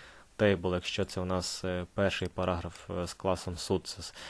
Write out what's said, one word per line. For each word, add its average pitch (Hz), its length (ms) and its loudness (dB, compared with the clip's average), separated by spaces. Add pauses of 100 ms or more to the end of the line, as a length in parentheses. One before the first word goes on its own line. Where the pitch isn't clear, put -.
(380)
Table, 92 360 4
якщо 90 320 0
це - 160 -4
у 92 40 0
нас, 92 380 -2
е, 90 300 0
перший 95 340 2
параграф, 90 640 -2
е, 90 180 -2
з - 60 -8
класом 90 420 0
Success. - 580 -2 (160)